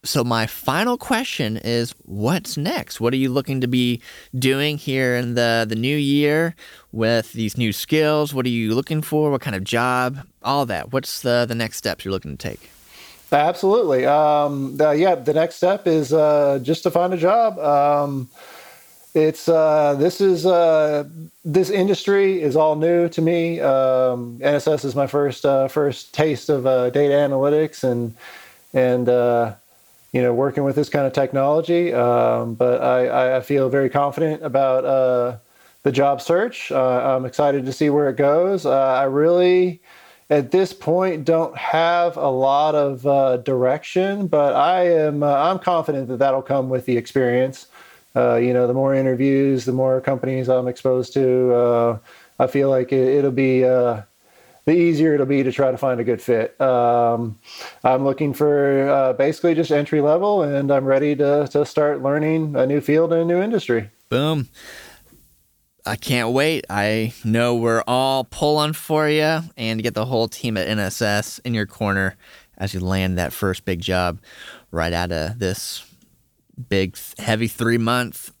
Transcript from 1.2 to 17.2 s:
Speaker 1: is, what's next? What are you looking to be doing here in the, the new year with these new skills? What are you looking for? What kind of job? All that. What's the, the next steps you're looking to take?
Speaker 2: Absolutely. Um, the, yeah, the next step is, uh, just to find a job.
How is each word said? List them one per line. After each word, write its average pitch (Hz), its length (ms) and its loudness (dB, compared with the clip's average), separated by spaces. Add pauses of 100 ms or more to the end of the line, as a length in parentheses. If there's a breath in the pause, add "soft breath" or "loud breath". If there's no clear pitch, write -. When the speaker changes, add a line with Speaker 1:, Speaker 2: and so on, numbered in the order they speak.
Speaker 1:
is, 117 360 -4 (100)
what's 113 520 -4
next? 202 440 -6
What 117 120 0
are 135 60 -2
you 135 100 -2
looking 131 320 -4
to 127 60 -2
be 123 340 0 (340 loud breath)
doing 135 440 0
here 131 360 -2
in 120 200 -4
the, 117 340 0
the 110 80 -4
new 131 200 -2
year 147 580 0 (360 loud breath)
with 113 440 -2
these 113 240 -4
new 110 140 0
skills? 151 600 0
What 127 140 -4
are 123 40 0
you 113 240 -2
looking 156 280 -2
for? 151 280 0
What 135 120 -2
kind 120 120 -6
of 95 80 -6
job? 127 640 -2 (160)
All 139 240 -2
that. 110 260 -8
What's - 280 -6
the, 120 260 0
the 120 80 -6
next 113 220 -6
steps - 280 -6
you're 95 80 -4
looking 73 240 -8
to - 120 -10
take? - 220 -14 (600 loud breath)
Speaker 2:
Absolutely. 160 760 2
Um, 143 720 2
the, 151 140 4
yeah, 170 220 2
the 147 200 -2
next 160 220 0
step 196 300 0
is, 151 280 0
uh, 147 480 4
just 151 220 -4
to 175 60 2
find 175 220 0
a 180 60 -4
job. 196 400 2